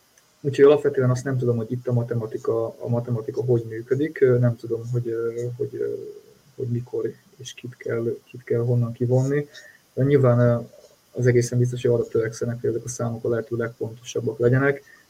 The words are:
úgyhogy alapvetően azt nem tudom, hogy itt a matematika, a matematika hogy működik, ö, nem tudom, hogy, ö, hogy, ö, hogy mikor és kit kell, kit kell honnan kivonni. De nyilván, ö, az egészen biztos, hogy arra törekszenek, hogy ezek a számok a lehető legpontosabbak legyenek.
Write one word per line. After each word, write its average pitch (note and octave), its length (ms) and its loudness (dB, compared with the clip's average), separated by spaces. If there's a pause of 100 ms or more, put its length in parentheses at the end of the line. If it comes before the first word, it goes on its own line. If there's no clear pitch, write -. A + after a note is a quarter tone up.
(400)
úgyhogy C#3 240 4
alapvetően C#3 460 6
azt B2 140 -2
nem C3+ 140 -2
tudom, A#2+ 180 0
hogy A2+ 160 -4
itt B2 140 -6
a B2 60 -2
matematika, A#2 720 -2
a - 220 -10
matematika A#2 540 -4
hogy A#2+ 260 2
működik, C3 520 -4
ö, B2+ 180 6
nem A#2+ 180 2
tudom, A#2 360 -8
hogy, A#2+ 160 -2
ö, A#2 340 -4 (140)
hogy, - 180 -6
ö, A#2 200 -4 (640)
hogy B2 100 -6
mikor A#2 460 -4 (240)
és - 160 -16
kit - 240 -16
kell, A#2 480 -4
kit - 200 -18
kell A#2+ 160 -2
honnan A#2+ 320 0
kivonni. C3 560 0 (460)
De C3 100 0
nyilván, B2+ 340 6
ö, A#2+ 220 4 (500)
az B2 160 0
egészen A#2+ 320 4
biztos, B2 240 0
hogy A#2+ 80 2
arra A#2 180 2
törekszenek, A#2+ 520 -2
hogy A#2+ 100 0
ezek A#2 140 -4
a B2 40 -10
számok A#2 360 -6
a A2+ 40 0
lehető A#2 280 -2
legpontosabbak A#2 840 -6
legyenek. C3 440 2 (280)